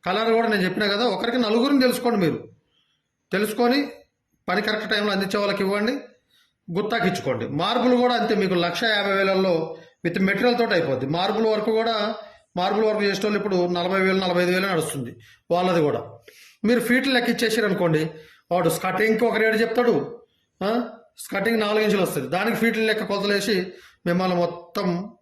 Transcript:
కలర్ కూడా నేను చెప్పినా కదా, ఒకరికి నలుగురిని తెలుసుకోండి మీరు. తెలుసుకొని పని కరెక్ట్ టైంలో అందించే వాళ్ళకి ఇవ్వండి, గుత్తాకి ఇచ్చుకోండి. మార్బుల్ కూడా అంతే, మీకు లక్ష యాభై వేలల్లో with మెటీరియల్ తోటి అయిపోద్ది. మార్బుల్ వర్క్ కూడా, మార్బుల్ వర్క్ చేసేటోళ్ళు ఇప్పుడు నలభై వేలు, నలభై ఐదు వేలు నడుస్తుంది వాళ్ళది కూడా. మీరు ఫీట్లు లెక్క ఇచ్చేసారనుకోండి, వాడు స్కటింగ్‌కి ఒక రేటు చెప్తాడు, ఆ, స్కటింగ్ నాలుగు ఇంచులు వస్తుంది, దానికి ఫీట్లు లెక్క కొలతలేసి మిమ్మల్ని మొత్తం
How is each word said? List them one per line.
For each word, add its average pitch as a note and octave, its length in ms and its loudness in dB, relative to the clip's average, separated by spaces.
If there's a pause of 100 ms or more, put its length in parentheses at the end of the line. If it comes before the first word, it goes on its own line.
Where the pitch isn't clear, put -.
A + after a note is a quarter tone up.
కలర్ A3 280 0
కూడా A3+ 140 2
నేను G3+ 140 0
చెప్పినా F#3 260 0
కదా, G3+ 180 0
ఒకరికి A#3 320 -2
నలుగురిని B3 440 2
తెలుసుకోండి A#3+ 360 2
మీరు. D#3+ 320 -2 (800)
తెలుసుకొని A#3 600 0 (580)
పని G3 120 0
కరెక్ట్ G#3+ 280 -4
టైంలో G#3 220 0
అందించే G3 280 -2
వాళ్ళకి G3+ 240 -2
ఇవ్వండి, G#3 280 0 (840)
గుత్తాకి G#3 340 -2
ఇచ్చుకోండి. B2 400 -4
మార్బుల్ A#3 540 0
కూడా B3 120 2
అంతే, A3 220 0
మీకు F#3+ 180 0
లక్ష F3 300 -2
యాభై G3+ 300 0
వేలల్లో F#3+ 640 0 (280)
with E3+ 160 -2
మెటీరియల్ G3+ 360 2
తోటి A3+ 160 2
అయిపోద్ది. C3+ 320 0
మార్బుల్ G3+ 420 0
వర్క్ G#3+ 220 0
కూడా, A3 460 0 (420)
మార్బుల్ G3 280 2
వర్క్ G#3+ 180 0
చేసేటోళ్ళు G3+ 340 0
ఇప్పుడు F#3+ 300 0
నలభై F3+ 320 0
వేలు, F#3+ 200 2
నలభై F3+ 240 2
ఐదు F3+ 80 2
వేలు F#3 160 0
నడుస్తుంది D3+ 480 -4 (360)
వాళ్ళది F3 300 2
కూడా. C3 380 -2 (460)
మీరు A#3 140 4
ఫీట్లు C4 340 2
లెక్క A#3+ 160 2
ఇచ్చేసారనుకోండి, F#3+ 800 0 (420)
వాడు E3+ 180 2
స్కటింగ్‌కి G#3 560 0
ఒక G#3 120 0
రేటు A3 200 2
చెప్తాడు, A3+ 640 0 (420)
ఆ, A#3 260 -2 (280)
స్కటింగ్ A3 420 -2
నాలుగు G#3+ 240 0
ఇంచులు G3+ 180 2
వస్తుంది, C#3+ 260 -2
దానికి G3 300 -2
ఫీట్లు A3+ 260 2
లెక్క G#3+ 200 0
కొలతలేసి G3 720 -2 (320)
మిమ్మల్ని F3+ 300 0
మొత్తం F3 880 -4